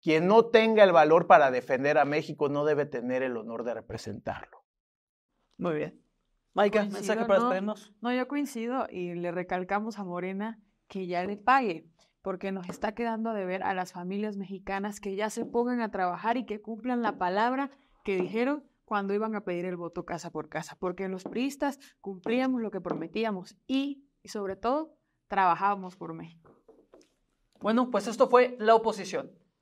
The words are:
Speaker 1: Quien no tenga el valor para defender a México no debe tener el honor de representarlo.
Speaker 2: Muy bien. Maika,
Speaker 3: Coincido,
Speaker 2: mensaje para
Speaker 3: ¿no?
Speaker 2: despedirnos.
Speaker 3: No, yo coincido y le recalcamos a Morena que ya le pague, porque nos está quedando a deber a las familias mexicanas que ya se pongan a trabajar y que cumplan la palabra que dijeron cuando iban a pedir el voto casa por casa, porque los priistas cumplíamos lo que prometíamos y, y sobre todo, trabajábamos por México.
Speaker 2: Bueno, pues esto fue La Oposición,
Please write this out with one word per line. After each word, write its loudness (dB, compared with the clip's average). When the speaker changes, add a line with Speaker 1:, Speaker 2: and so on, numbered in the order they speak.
Speaker 1:
Quien 2
no 8
tenga 6
el 10
valor 8
para 10
defender 0
a 6
México -2
no -2
debe 2
tener -4
el -2
honor -8
de -6
representarlo. -10
Speaker 2:
Muy -4
bien. -8
Maika, 2
Speaker 3:
Coincido, -2
Speaker 2:
mensaje -2
para 4
Speaker 3:
¿no? 2
Speaker 2:
despedirnos. -4
Speaker 3:
No, -2
yo -2
coincido -4
y -6
le -4
recalcamos -4
a -8
Morena -6
que -8
ya -4
le -6
pague, 2
porque -6
nos -8
está -6
quedando -4
a -4
deber -4
a -2
las -6
familias -6
mexicanas -8
que -8
ya -2
se -6
pongan -2
a -4
trabajar -2
y -4
que -8
cumplan -6
la -2
palabra 0
que -2
dijeron -2
cuando -2
iban -2
a -8
pedir -4
el -6
voto -8
casa -10
por -8
casa, -8
porque -4
los -8
priistas -4
cumplíamos -2
lo -4
que -6
prometíamos -4
y, -4
y -20
sobre -6
todo, -2
trabajábamos 2
por -12
México. -18
Speaker 2:
Bueno, 2
pues -2
esto 4
fue 6
La 6
Oposición, 0